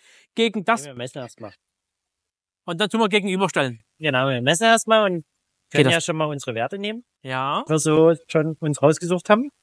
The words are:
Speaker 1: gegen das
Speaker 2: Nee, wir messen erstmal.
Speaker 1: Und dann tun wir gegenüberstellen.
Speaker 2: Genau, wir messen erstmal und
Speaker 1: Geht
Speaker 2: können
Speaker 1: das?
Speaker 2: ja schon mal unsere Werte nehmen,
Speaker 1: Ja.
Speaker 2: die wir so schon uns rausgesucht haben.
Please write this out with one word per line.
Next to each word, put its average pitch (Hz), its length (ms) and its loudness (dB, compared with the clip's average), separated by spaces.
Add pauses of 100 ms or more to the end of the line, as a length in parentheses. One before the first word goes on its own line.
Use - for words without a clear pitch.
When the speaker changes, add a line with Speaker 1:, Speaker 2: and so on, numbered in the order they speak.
(340)
Speaker 1:
gegen 220 280 0
das 220 200 2
Speaker 2:
Nee, 147 60 -14
wir 135 60 -16
messen 123 260 -10
erstmal. 117 340 -16 (1120)
Speaker 1:
Und 175 160 -4
dann 208 80 -2
tun 226 100 -2
wir 220 80 2
gegenüberstellen. 185 760 -2 (160)
Speaker 2:
Genau, 135 300 0
wir 123 140 -2
messen 160 220 0
erstmal 220 460 2
und 180 120 -4
Speaker 1:
Geht - 20 -20 (460)
Speaker 2:
können 143 140 4
Speaker 1:
das? 170 100 4
Speaker 2:
ja 165 80 0
schon 160 140 -4
mal 156 100 -2
unsere 139 280 -8
Werte 120 220 -4
nehmen, 214 260 -8 (200)
Speaker 1:
Ja. 135 440 -4
Speaker 2:
die - 40 -6
wir 156 80 2
so 160 340 4 (160)
schon 156 320 -2
uns 151 220 -2
rausgesucht 170 480 2
haben. 240 200 2 (120)